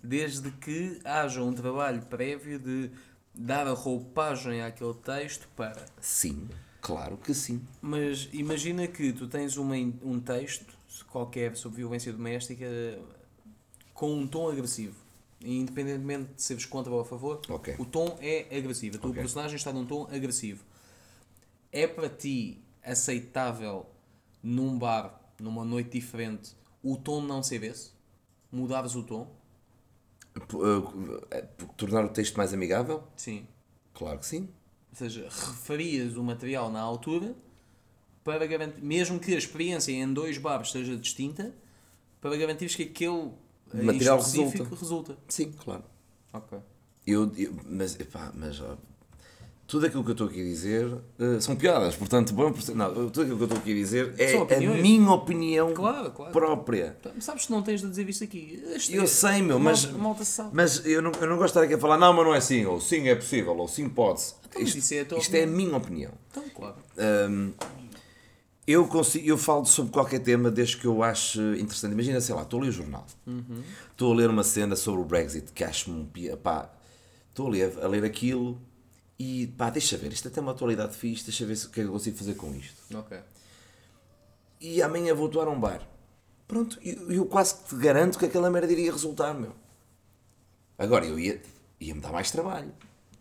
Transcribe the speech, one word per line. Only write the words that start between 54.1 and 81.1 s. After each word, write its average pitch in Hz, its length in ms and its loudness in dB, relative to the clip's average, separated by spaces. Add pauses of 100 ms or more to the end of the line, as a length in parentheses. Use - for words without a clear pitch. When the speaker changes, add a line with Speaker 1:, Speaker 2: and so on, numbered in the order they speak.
Speaker 2:
é 131 140 6
Speaker 1:
São 208 80 6
Speaker 2:
a - 40 4
Speaker 1:
opiniões. 135 380 4
Speaker 2:
minha 208 280 10
opinião 165 640 4
Speaker 1:
Claro, 208 380 0
claro. 156 200 -12
Speaker 2:
própria. 120 680 2
Speaker 1:
Então, - 200 -14
sabes - 260 -6
que - 60 -10
não 208 100 2
tens 208 180 0
de 196 80 -6
dizer 190 200 -4
isto 202 160 -6
aqui. 160 380 -12 (120)
Este - 200 -2
Speaker 2:
Eu 190 100 4
Speaker 1:
é, - 20 4
Speaker 2:
sei, 202 360 6
meu, 151 140 6
Speaker 1:
a - 20 6
Speaker 2:
mas, 151 280 8
Speaker 1:
malta, 139 120 -6
a 208 40 -2
malta 214 220 -2
sabe. 214 280 -4
Speaker 2:
mas 151 340 4
eu 156 160 6
não, 165 100 2
eu 160 140 0
não 170 100 2
gosto 180 100 4
de - 40 6
estar 170 120 8
aqui 151 120 6
a - 40 2
falar, 151 200 6
não, 180 140 12
mas 170 140 8
não 156 80 8
é 139 40 6
assim, 120 280 4
ou 90 140 2
sim 147 280 2
é 120 60 10
possível, 95 420 2
ou 87 100 -2
sim 143 220 -4
pode-se. 110 460 2 (140)
Speaker 1:
Então, - 120 -10
mas - 80 2
Speaker 2:
Isto, 156 100 0
Speaker 1:
isso 143 160 0
é 147 60 0
a 143 60 -2
tua 165 120 -2
Speaker 2:
isto 175 160 0
é 160 60 8
a - 40 6
Speaker 1:
opinião. 160 120 2 (100)
Speaker 2:
minha 151 120 0
opinião. 76 340 -6 (180)
Speaker 1:
Então, 285 140 -10 (100)
claro. 101 220 -12 (540)
Speaker 2:
Hum, 98 220 0 (1120)
eu 165 200 8
consigo, 151 400 2
eu 151 120 6
falo 147 280 4
sobre 117 260 4
qualquer 131 280 2
tema 120 300 4
desde 117 260 2
que - 100 -4
eu 113 160 4
acho 110 380 0 (160)
interessante. 104 360 -4
Imagina, 123 280 0
sei 117 140 -2
lá, 78 80 -4
estou 117 180 -2
a - 40 -2
ler 131 40 0
o 113 40 0
jornal. 76 340 -8 (200)
Speaker 1:
Uhum. 123 360 -8 (280)
Speaker 2:
Estou 123 220 4
a 113 40 8
ler 117 140 8
uma 107 140 4
cena 101 320 2
sobre 95 240 0
o 87 60 -2
Brexit 76 460 0
que 85 120 -4
acho-me 85 360 -4
um 78 60 -6
pi-, 80 300 -8
pá, 80 340 -2 (600)
estou 139 160 -4
a 123 40 0
ler, 92 320 2
a 95 60 0
ler 104 180 2
aquilo 123 520 0 (600)
e, 127 300 -4
pá, 120 200 -2
deixa 147 300 0
ver, - 160 -6
isto - 140 -6
até - 120 -4
é - 20 -4
uma 131 100 -4
atualidade 110 440 0
fixe, 113 280 -4